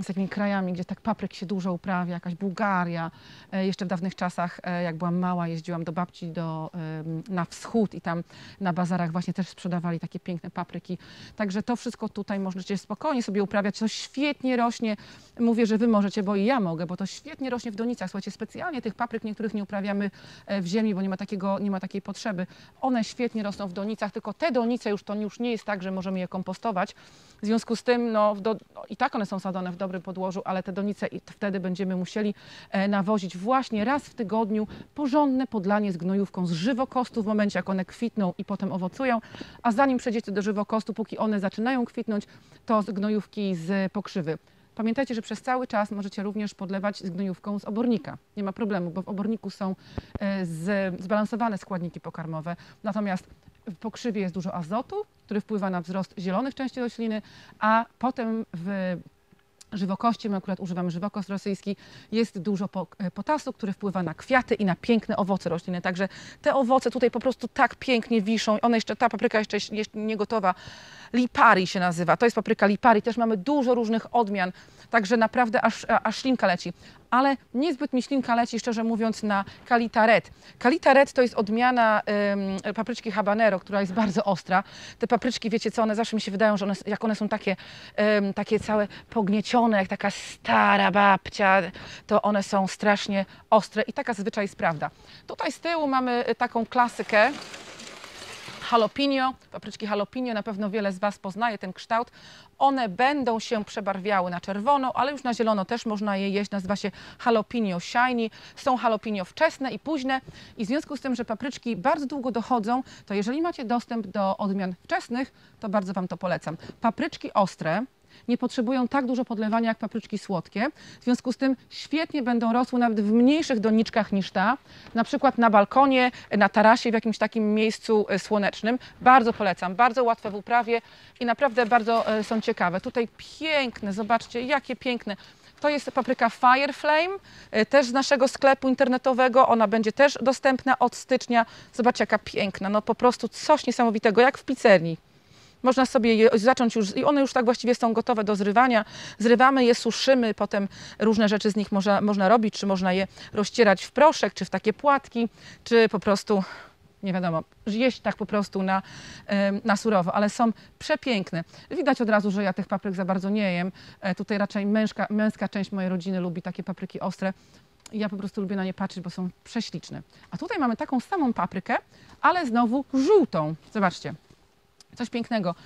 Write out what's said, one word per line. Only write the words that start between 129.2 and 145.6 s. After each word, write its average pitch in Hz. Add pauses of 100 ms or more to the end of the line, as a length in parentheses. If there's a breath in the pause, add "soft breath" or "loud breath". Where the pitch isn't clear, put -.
polecam, 185
bardzo 240
łatwe 226
w 196
uprawie 233 (380 loud breath)
i 247
naprawdę 233
bardzo, 226
e, 214
są 220
ciekawe. 190
Tutaj 240 (300)
piękne, 269
zobaczcie, 226
jakie 262
piękne. 233 (440 loud breath)
To 294
jest 285
papryka 247
Fire 269
Flame, 320 (320 loud breath)
e, 220
też 277
z 240
naszego 262
sklepu 269
internetowego. 254
Ona 226
będzie 214
też 277
dostępna 262
od -
stycznia. 240 (280 loud breath)
Zobaczcie, 240
jaka 214
piękna, -
no 208
po 226
prostu 240
coś -
niesamowitego, 233
jak 262
w -
pizzerii. 180 (640 soft breath)